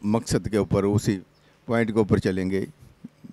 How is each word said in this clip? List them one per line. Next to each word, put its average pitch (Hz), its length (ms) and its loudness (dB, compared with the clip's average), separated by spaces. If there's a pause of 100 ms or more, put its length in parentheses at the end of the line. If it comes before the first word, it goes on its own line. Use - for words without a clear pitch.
मकसद 110 440 0
के 104 100 0
ऊपर, 98 260 0
उसी 104 320 0 (500)
पॉइंट 117 280 0
के 113 60 4
ऊपर 104 180 2
चलेंगे। 95 480 0 (680)